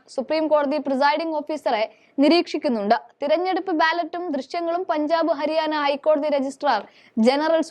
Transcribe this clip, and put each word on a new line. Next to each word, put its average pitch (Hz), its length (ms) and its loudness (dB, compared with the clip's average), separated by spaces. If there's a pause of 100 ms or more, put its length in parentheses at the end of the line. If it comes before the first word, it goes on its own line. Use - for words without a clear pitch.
(140)
സുപ്രീം 311 380 -2
കോടതി 294 260 2 (100)
പ്രിസൈഡിംഗ് 294 520 0
ഓഫീസറെ 294 440 -2 (400)
നിരീക്ഷിക്കുന്നുണ്ട്. 294 720 2 (260)
തിരഞ്ഞെടുപ്പ് 359 600 0
ബാലറ്റും 330 420 0 (120)
ദൃശ്യങ്ങളും 339 560 -4
പഞ്ചാബ് 320 480 0
ഹരിയാന 311 340 -2 (120)
ഹൈക്കോടതി 302 500 0
രജിസ്ട്രാർ 269 460 0 (460)
ജനറൽ 320 440 2